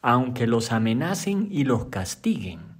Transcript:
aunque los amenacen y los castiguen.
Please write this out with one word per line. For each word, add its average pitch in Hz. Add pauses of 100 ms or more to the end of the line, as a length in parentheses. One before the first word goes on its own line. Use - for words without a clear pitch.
aunque 123
los 113
amenacen 160
y 143
los 120
castiguen. 92 (200)